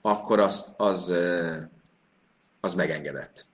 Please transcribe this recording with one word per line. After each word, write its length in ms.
akkor 380
azt, 380
az, 320
ö, 480
az 140
megengedett. 800